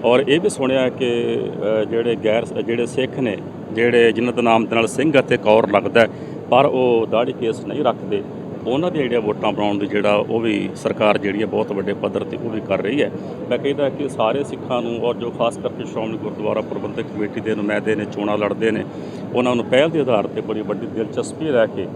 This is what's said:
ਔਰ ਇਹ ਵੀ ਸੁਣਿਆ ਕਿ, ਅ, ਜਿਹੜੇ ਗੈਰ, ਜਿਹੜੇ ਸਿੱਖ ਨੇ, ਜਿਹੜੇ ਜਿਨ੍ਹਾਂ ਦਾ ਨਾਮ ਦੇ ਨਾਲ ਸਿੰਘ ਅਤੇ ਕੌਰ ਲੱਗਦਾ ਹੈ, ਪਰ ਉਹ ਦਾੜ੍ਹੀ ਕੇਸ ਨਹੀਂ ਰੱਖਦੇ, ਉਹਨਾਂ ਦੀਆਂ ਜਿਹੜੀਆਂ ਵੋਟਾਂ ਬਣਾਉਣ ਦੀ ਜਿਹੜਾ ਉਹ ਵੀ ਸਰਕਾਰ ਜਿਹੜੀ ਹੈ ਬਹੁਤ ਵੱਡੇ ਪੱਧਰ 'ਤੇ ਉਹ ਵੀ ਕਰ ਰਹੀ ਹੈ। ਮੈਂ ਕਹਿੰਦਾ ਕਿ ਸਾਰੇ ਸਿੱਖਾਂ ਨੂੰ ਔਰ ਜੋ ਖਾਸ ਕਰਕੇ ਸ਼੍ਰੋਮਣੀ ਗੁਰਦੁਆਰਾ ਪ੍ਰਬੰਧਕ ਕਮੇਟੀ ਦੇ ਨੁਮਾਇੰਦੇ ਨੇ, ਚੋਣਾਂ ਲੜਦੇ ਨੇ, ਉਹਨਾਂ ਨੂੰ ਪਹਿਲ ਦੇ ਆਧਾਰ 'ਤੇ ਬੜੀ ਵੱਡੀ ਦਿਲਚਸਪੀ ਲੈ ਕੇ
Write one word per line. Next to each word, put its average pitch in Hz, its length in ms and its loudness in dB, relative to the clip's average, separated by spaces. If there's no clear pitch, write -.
ਔਰ 123 240 6
ਇਹ 143 120 4
ਵੀ 190 100 0
ਸੁਣਿਆ 131 400 0
ਕਿ, 117 500 0
ਅ, 107 40 0
ਜਿਹੜੇ 117 380 0
ਗੈਰ, 110 220 2
ਜਿਹੜੇ 117 400 -2
ਸਿੱਖ 131 340 -2
ਨੇ, 113 180 0
ਜਿਹੜੇ 117 380 6
ਜਿਨ੍ਹਾਂ 117 220 0
ਦਾ 117 80 0
ਨਾਮ 113 240 6
ਦੇ 104 100 -2
ਨਾਲ 113 120 4
ਸਿੰਘ 143 320 4
ਅਤੇ 123 180 2
ਕੌਰ 107 340 6
ਲੱਗਦਾ 101 300 4
ਹੈ, 113 60 2
ਪਰ 127 160 6
ਉਹ 123 460 2
ਦਾੜ੍ਹੀ 120 220 2
ਕੇਸ - 320 -4
ਨਹੀਂ 117 180 -4
ਰੱਖਦੇ, 104 400 -2
ਉਹਨਾਂ 151 240 0
ਦੀਆਂ 156 120 -2
ਜਿਹੜੀਆਂ 120 180 0
ਵੋਟਾਂ 107 300 0
ਬਣਾਉਣ 104 260 0
ਦੀ 98 100 -2
ਜਿਹੜਾ 104 280 2
ਉਹ 110 240 0
ਵੀ 104 360 -2
ਸਰਕਾਰ 104 420 2
ਜਿਹੜੀ 101 240 0
ਹੈ 110 40 0
ਬਹੁਤ 104 260 -2
ਵੱਡੇ 101 220 -2
ਪੱਧਰ 101 300 -2
'ਤੇ - 200 -8
ਉਹ 117 60 -4
ਵੀ 110 120 -4
ਕਰ 95 200 -2
ਰਹੀ 120 200 0
ਹੈ। 104 100 0
ਮੈਂ 123 80 2
ਕਹਿੰਦਾ 139 320 0
ਕਿ 139 200 -6
ਸਾਰੇ 131 340 0
ਸਿੱਖਾਂ 120 380 -4
ਨੂੰ 117 200 -4
ਔਰ 117 140 0
ਜੋ 120 160 -6
ਖਾਸ 117 260 0
ਕਰਕੇ - 280 -6
ਸ਼੍ਰੋਮਣੀ 110 320 -6
ਗੁਰਦੁਆਰਾ 104 440 -4
ਪ੍ਰਬੰਧਕ 104 400 -6
ਕਮੇਟੀ 107 400 -4
ਦੇ 107 140 -2
ਨੁਮਾਇੰਦੇ 107 400 0
ਨੇ, 104 100 -2
ਚੋਣਾਂ 104 320 -2
ਲੜਦੇ 104 340 0
ਨੇ, 104 120 -2
ਉਹਨਾਂ 123 200 2
ਨੂੰ 117 100 0
ਪਹਿਲ 139 240 4
ਦੇ 160 100 0
ਆਧਾਰ 120 280 2
'ਤੇ - 140 -4
ਬੜੀ 107 200 -4
ਵੱਡੀ 101 260 -4
ਦਿਲਚਸਪੀ - 580 -4
ਲੈ 123 200 4
ਕੇ 95 300 -4